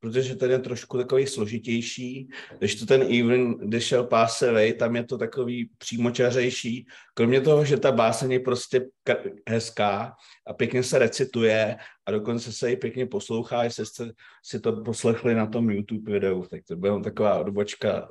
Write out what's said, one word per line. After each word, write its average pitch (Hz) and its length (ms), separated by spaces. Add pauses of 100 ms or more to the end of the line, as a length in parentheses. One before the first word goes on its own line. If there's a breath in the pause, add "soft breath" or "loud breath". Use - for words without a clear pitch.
protože 127 320
ten 123 160
je 131 80
trošku 127 380
takový 131 300
složitější, 120 1000 (300 loud breath)
když - 160
to 120 120
ten 135 160
Even 120 680
the 113 80
Shall 120 260
Pass 120 380
Away, 113 300
tam 117 240
je 120 80
to 120 140
takový 120 600
přímočařejší. 123 1080 (280 loud breath)
Kromě 120 260
toho, 151 240
že 139 120
ta 135 160
báseň 131 400
je 127 80
prostě 127 480 (200)
kr-, - 240 (160)
hezká 110 640 (340 soft breath)
a 120 60
pěkně 123 300
se 131 160
recituje 110 760 (300 loud breath)
a 98 40
dokonce 113 420
se 120 200
i 127 40
pěkně 123 300
poslouchá, 117 580
jestli 117 220
jste 117 260 (320 loud breath)
si - 160
to 110 220
poslechli 117 520
na 110 120
tom 117 240
YouTube 104 420
videu, 95 380
tak - 140
to 85 120
byla 98 240
taková 104 380
odbočka 98 720